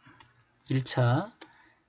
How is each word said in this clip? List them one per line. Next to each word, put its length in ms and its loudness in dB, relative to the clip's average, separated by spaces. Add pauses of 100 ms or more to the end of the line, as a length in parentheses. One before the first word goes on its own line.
(680)
일 160 -2
차 500 0 (540)